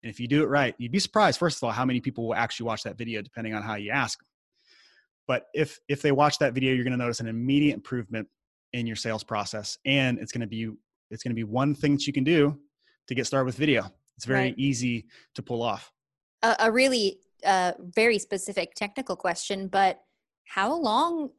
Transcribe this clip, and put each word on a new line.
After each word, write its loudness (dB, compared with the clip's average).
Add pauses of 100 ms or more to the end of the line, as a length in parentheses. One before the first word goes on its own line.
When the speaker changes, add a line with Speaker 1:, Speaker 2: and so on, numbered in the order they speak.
Speaker 1:
And -10
if -14
you -6
do 4
it 0
right, 2
you'd -6
be 2
surprised, 2
first 0
of -6
all, 0
how 0
many 2
people -6
will -2
actually -2
watch -4
that -10
video, -6
depending -8
on -6
how -6
you -8
ask -2
them. -20 (1000)
But -2
if, -2
if -4
they 4
watch 4
that 2
video, 0
you're 0
gonna -2
notice -2
an -6
immediate 2
improvement -6 (460)
in -4
your -6
sales -4
process. -6
And 4
it's -12
gonna -6
be, -6 (400)
it's -14
gonna -4
be -4
one 0
thing 2
that 0
you -4
can 2
do 4 (480)
to -6
get -2
started 2
with -4
video. 2 (320)
It's -12
very 2
Speaker 2:
Right. -2
Speaker 1:
easy 0 (300)
to -10
pull -4
off. -4 (500)
Speaker 2:
A, 4
a 4
really, 2 (260)
uh, 2
very 2
specific -6
technical -6
question, -4
but 2 (440)
how 0
long 0